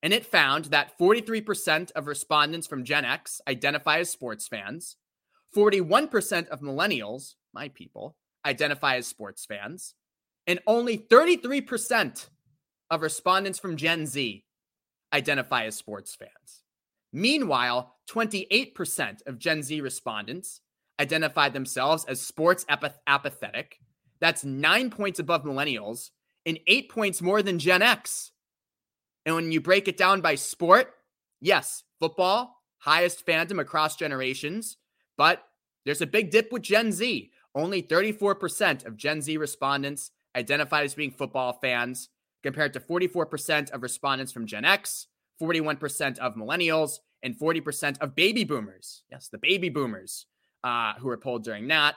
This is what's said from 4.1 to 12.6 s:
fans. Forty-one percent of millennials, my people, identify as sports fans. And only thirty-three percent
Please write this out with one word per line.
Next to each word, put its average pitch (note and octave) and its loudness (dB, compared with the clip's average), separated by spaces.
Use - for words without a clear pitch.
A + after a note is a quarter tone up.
fans. A2 -10
Forty-one G3+ 4
percent F#3 0
of C#3 -10
millennials, C3+ -4
my C#3 -12
people, - -16
identify C#3+ 0
as B2 -4
sports - -14
fans. G#2+ -12
And F3+ 0
only A#3 2
thirty-three C#4 6
percent A#3 -2